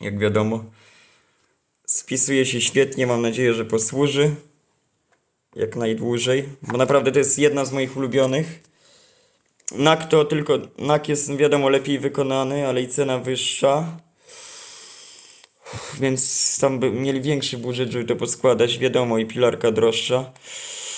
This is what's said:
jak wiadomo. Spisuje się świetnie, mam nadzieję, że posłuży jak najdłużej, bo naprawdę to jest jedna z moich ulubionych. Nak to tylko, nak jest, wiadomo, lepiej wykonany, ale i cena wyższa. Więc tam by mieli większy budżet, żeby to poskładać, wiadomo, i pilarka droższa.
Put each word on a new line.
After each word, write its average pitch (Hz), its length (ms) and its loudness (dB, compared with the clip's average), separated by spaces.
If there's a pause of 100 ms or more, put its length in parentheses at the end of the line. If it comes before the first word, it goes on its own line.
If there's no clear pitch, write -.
jak 101 180 -6
wiadomo. 107 440 0 (1200)
Spisuje 131 600 0
się 123 160 -2
świetnie, 135 460 2
mam 120 140 0
nadzieję, 117 320 0
że 113 120 -2
posłuży 139 720 0 (1200)
jak 110 200 -4
najdłużej, 120 760 -2 (120)
bo 120 160 0
naprawdę 131 340 4
to 139 80 4
jest - 200 4
jedna 143 260 4
z 127 60 -6
moich 135 260 -2
ulubionych. 135 680 0 (1080)
Nak 160 380 0
to 151 160 4
tylko, 147 340 0 (180)
nak 147 320 0
jest, 147 260 -2
wiadomo, 143 340 4
lepiej 139 300 2
wykonany, 135 680 -2
ale 127 140 0
i 127 60 -6
cena 131 320 -2
wyższa. 139 760 -2 (2000)
Więc - 600 0
tam 135 200 2
by 123 120 2
mieli 135 300 -2
większy 139 360 -2
budżet, 123 340 -4
żeby 120 140 -4
to 120 100 0
poskładać, 120 640 2
wiadomo, 123 400 2
i 110 80 0
pilarka 117 460 2
droższa. 113 600 0 (680)